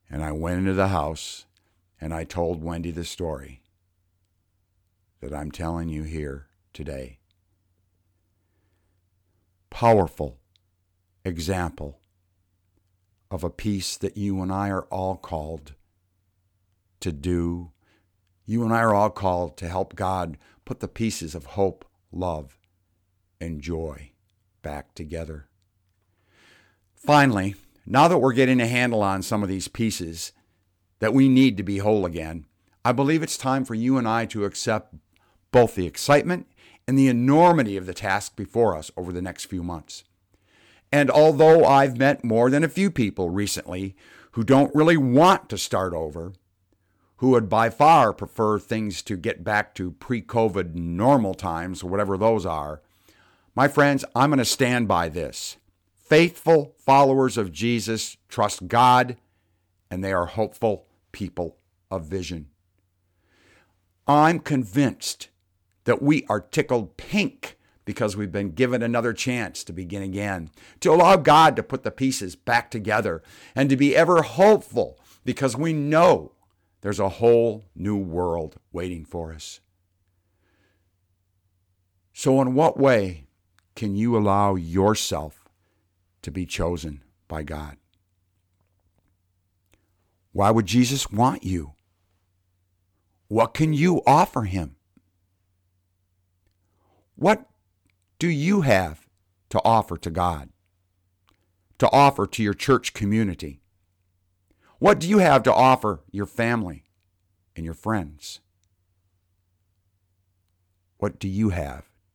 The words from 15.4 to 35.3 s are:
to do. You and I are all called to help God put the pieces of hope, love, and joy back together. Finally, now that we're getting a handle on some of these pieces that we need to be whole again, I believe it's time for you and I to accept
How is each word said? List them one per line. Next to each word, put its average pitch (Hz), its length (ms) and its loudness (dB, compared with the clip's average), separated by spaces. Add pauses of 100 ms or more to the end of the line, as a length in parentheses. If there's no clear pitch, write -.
to 90 140 -8
do. 87 580 -6 (720)
You 113 200 -4
and 110 80 0
I 117 80 2
are 113 120 2
all 104 160 2
called 90 480 -4
to 87 120 -10
help 92 260 -6
God 92 420 -6 (280)
put - 160 -12
the 104 80 -10
pieces 95 460 -8
of 80 100 -16
hope, 95 400 -4 (260)
love, 82 460 -8 (840)
and 82 220 -10
joy 76 500 -10 (500)
back 73 320 -14
together. 78 540 -12 (1500)
Finally, 123 600 2 (300)
now 131 220 4
that 170 120 2
we're 131 120 2
getting 127 300 2
a 117 60 0
handle 120 360 0
on 95 180 -2
some 107 220 -4
of 95 60 -4
these 92 180 -6
pieces 85 640 -6 (680)
that 110 140 -2
we 135 140 6
need 131 300 4
to 101 60 -6
be 98 160 -4
whole 104 260 0
again, 82 400 -8 (400)
I 123 80 2
believe 139 280 0
it's 156 160 -8
time 131 280 -2
for 120 100 -8
you 123 220 0
and 117 100 -2
I 113 200 -2
to 104 180 -6
accept - 500 -6 (560)